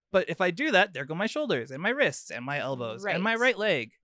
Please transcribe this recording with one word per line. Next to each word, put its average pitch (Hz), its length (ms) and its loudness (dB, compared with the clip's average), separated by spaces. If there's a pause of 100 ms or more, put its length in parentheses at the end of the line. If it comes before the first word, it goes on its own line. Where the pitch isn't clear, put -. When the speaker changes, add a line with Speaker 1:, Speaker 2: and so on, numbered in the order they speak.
(120)
Speaker 1:
But 185 160 4
if 165 140 -4
I 180 80 4
do 262 220 0
that, 196 200 6
there 139 140 -8
go 156 80 -6
my 196 120 -2
shoulders 190 440 -2
and 139 120 -8
my 202 80 0
wrists 247 400 0
and 117 140 -8
my 143 140 -4
elbows 123 480 -4
and 175 160 0
my 220 120 2
Speaker 2:
Right. 226 60 -2
Speaker 1:
right 240 180 2
leg. 165 340 0 (120)